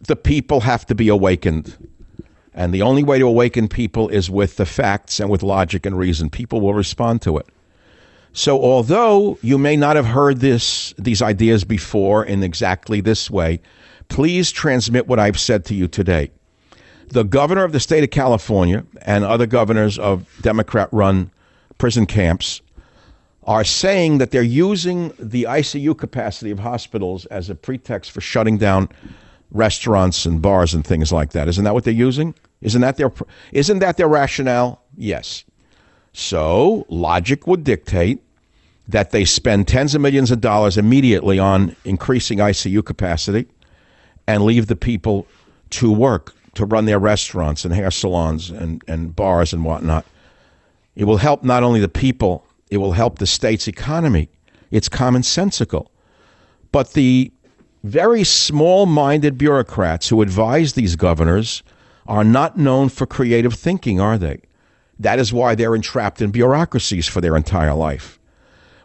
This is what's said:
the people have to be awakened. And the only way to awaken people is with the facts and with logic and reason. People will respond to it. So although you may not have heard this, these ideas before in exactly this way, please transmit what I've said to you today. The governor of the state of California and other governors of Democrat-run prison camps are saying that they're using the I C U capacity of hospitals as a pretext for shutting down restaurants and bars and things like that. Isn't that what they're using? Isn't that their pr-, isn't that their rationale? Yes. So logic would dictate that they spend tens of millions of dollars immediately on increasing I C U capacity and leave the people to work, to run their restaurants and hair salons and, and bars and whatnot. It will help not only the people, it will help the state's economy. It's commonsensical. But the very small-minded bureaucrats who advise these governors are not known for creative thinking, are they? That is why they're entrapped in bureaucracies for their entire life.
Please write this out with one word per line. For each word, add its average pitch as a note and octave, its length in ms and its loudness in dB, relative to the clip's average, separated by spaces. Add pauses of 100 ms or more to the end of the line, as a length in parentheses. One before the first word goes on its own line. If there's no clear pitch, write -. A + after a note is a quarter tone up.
the D3+ 140 -2
people C#3 440 0
have A#2 260 0
to A#2 80 -2
be G#2+ 140 2
awakened. F#2 800 0 (640)
And F2+ 200 -4
the F#2+ 80 0
only C3+ 200 2
way C#3 160 2
to C3 80 4
awaken A#2 420 2
people A2+ 400 -2
is F#2+ 220 -2
with G2 260 -2
the G2 100 0
facts - 540 -4
and G2+ 100 -4
with F#2 120 0
logic F#2+ 440 -2
and F#2+ 100 -6
reason. E2+ 340 -2
People A#2 300 -6
will G2+ 140 0
respond A#2 480 -2
to D#2+ 140 -2
it. - 100 -8 (840)
So C#3 300 0
although G3 800 2
you C3+ 160 2
may D3 180 2
not D3 200 4
have C3 100 2
heard C3+ 340 2
this, - 580 0
these G#2 240 -2
ideas A2 420 2
before G#2 600 0
in G2 180 -2
exactly F#2+ 580 -4
this G#2+ 300 -2
way, E2+ 300 -2 (480)
please F3 420 0
transmit B2 560 -2
what B2 120 0
I've G#2 200 2
said G#2+ 280 -2
to G#2 80 -6
you F#2 120 -2
today. E2+ 440 -2 (800)
The A#2+ 160 0
governor D3+ 400 2
of E3 80 -2
the C3+ 80 0
state D#3 240 2
of - 60 0
California G#2+ 720 0 (180)
and G#2 220 0
other A#2 220 2
governors G#2+ 520 0
of F#2+ 280 -2 (140)
Democrat-run G#2 880 0 (480)
prison A2+ 280 2
camps F2+ 540 -2 (840)
are G#2+ 200 0
saying F3 540 0
that B2 120 -2
they're B2 120 0
using F3 760 -2
the A#2 280 -6
I C#3+ 160 -2
C D3 180 -8
U D3 140 0
capacity A2+ 580 -8
of G2 80 -8
hospitals G2+ 640 -8
as G2 240 -10
a F2+ 40 -12
pretext - 580 -12
for - 80 -12
shutting A2 360 0
down G2 320 2 (600)
restaurants G2+ 760 0
and E2 160 0
bars F2+ 320 2
and D#2 140 -2
things D#2+ 260 0
like D#2 200 -2
that. D#2 160 -2
Isn't F#2+ 160 0
that G#2 100 0
what A#2+ 100 -2
they're A#2 80 0
using? C3 420 0 (280)
Isn't A#2 200 0
that C3 140 0
their C#3+ 140 0
pr-, - 140 -10 (260)
isn't F#3 300 0
that F3+ 160 0
their E3+ 120 2
rationale? B2+ 720 0 (160)
Yes. - 480 -8 (680)
So G#2+ 760 0
logic F2 600 -2
would F3 160 0
dictate G2+ 580 -2 (640)
that G#2 240 -2
they G#2 140 2
spend G2+ 420 0
tens C#3+ 280 0
of D3 60 0
millions C3+ 300 2
of A#2 100 0
dollars G#2+ 380 2
immediately G#2+ 600 4
on G2 360 2 (100)
increasing G#2+ 560 -2
I G#2 120 2
C - 180 -6
U G2+ 120 2
capacity G2 640 -4 (800)
and G#2 180 2
leave A2+ 240 2
the A2+ 80 -2
people G#2+ 500 -4 (440)
to A#2 200 0
work, G#2+ 420 0 (220)
to A2 100 -4
run G#2+ 200 0
their G#2 160 2
restaurants F#2 640 -2
and E2+ 100 -4
hair F2+ 160 -2
salons E2+ 600 -4
and, E2 360 -10
and E2 300 -8
bars F2+ 360 0
and E2 120 -4
whatnot. D#2+ 420 -4 (880)
It G2+ 100 -6
will G#2+ 120 4
help C#3+ 260 2
not B2 220 2
only A#2 160 4
the G2 80 2
people, A2+ 580 -2 (240)
it G2+ 80 -2
will G2 140 -2
help G#2+ 260 0
the G2 80 -2
state's A2 420 -2
economy. C3 600 -2 (400)
It's G#2+ 180 0
commonsensical. B2 1000 -2 (800)
But C3+ 220 -2
the B2+ 380 2 (520)
very F3+ 420 2
small-minded D3+ 1120 2
bureaucrats A#2 720 0
who A2 140 4
advise A2+ 500 0
these F2+ 240 -2
governors E2+ 640 0 (440)
are G#2+ 180 0
not C3+ 340 2
known C3+ 300 2
for - 180 -6
creative A#2 480 0
thinking, B2 460 -2
are G#2+ 160 0
they? E2 240 -6 (580)
That A2 200 0
is A#2+ 140 0
why A#2+ 220 2
they're A2+ 200 0
entrapped A2 480 -4
in G#2 80 0
bureaucracies B2 800 0
for F#2 120 -4
their D#2+ 160 2
entire D#2 380 0
life. D2+ 440 -6 (680)